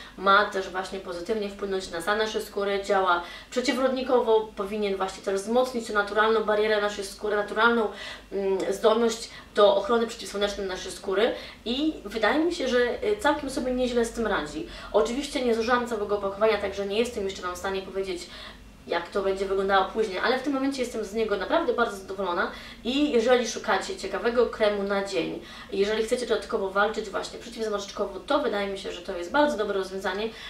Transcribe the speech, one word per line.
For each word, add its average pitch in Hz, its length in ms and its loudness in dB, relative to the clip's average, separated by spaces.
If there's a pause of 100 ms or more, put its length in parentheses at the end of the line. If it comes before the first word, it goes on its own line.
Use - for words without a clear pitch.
(180)
ma 196 280 6
też 190 240 -4
właśnie 190 300 -6
pozytywnie 196 500 -4
wpłynąć 190 420 -4
na 170 100 -6
stan 208 160 0
naszej 220 240 0
skóry, 196 420 -2
działa 185 400 4 (280)
przeciwrodnikowo, 247 1040 4
powinien 202 420 -2
właśnie 190 260 -4
też 196 120 0
wzmocnić 233 520 0
tę 214 60 -4
naturalną 214 500 2
barierę 214 380 2
naszej 208 240 -2
skóry, 208 300 -4
naturalną, 208 520 4 (440)
mm, 190 420 0
zdolność 220 560 2 (260)
do 202 200 8
ochrony 226 320 2
przeciwsłonecznej 202 600 -4
naszej 185 240 -8
skóry 202 420 2 (320)
i 294 280 0 (120)
wydaje 214 340 2
mi 339 160 2
się, 262 120 -2
że, 240 120 4
e, 214 400 0
całkiem 285 300 2
sobie 254 220 -2
nieźle 240 340 0
z - 60 -4
tym 226 160 -2
radzi. 151 400 -4 (260)
Oczywiście 247 520 2
nie 226 100 4
zużyłam 233 320 2
całego 202 300 -2
opakowania, 196 400 2
także 196 280 -4
nie 202 140 0
jestem 233 240 -2
jeszcze 190 180 -6
Wam 180 140 -6
w - 20 -10
stanie 190 240 -4
powiedzieć, 190 460 -6 (600)
jak 170 220 -4
to 202 120 -2
będzie 196 240 0
wyglądało 190 400 2
później, 196 320 -2
ale 254 220 0
w - 20 -6
tym 285 120 0
momencie 269 280 -2
jestem 226 220 -4
z 190 100 -8
niego 208 240 0
naprawdę 247 360 0
bardzo 220 240 0
zadowolona 190 540 -2 (320)
i 277 280 2
jeżeli 233 360 4
szukacie 190 500 -2
ciekawego 233 480 0
kremu 208 380 2
na 196 220 0
dzień, 160 340 -4 (320)
jeżeli 214 320 2
chcecie 240 220 -2
dodatkowo 208 440 0
walczyć 208 400 0
właśnie - 300 -6
przeciwzmarszczkowo, 208 800 -6
to 285 200 2
wydaje 202 280 -2
mi 196 120 -6
się, 180 120 -8
że 175 100 -10
to 185 160 -8
jest 175 140 -8
bardzo 285 260 4
dobre 202 200 0
rozwiązanie. 190 520 -4 (200)